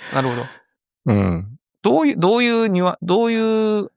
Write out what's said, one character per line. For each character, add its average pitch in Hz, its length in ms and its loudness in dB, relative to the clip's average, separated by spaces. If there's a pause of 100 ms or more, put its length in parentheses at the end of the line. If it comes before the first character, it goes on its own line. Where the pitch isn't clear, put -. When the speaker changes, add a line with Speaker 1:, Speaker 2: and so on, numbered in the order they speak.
(140)
Speaker 1:
な 135 80 0
る 131 80 -2
ほ 120 60 -4
ど。 120 100 -8 (640)
Speaker 2:
う 120 60 2
ん。 98 460 -2 (220)
Speaker 1:
ど 262 200 2
う 311 60 2
い 277 60 2
う、 - 40 -6
ど 180 200 2
う 247 60 2
い 240 60 2
う 226 200 2
に 180 120 0
は、 180 200 0
ど 180 240 0
う 233 80 0
い - 40 0
う、 220 600 0